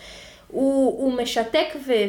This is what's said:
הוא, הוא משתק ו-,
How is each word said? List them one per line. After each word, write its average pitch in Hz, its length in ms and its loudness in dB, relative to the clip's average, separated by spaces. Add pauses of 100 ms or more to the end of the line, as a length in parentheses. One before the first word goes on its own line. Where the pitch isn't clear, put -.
(480)
הוא, 269 540 2
הוא 262 100 2 (100)
משתק 240 440 0 (200)
ו-, 254 60 0 (160)